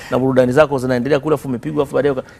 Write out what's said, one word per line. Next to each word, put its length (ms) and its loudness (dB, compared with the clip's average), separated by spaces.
na 80 0
burudani 320 2
zako 260 4
zinaendelea 420 0
kule, 160 -2
afu 120 -6
umepigwa, 360 -4
afu 120 -10
baadaye 160 2
uka-, 120 -4